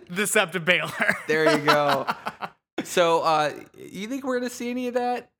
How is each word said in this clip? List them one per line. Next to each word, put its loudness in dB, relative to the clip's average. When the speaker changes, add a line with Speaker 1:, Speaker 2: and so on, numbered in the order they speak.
Speaker 1:
the -2
Sept 0
of -4
Baelor. 0
<laughs> -12
Speaker 2:
There 4
you -2
go. 4
So, 4
uh, 2
you -12
think -8
we're -2
gonna -4
see -6
any -4
of -6
that, -4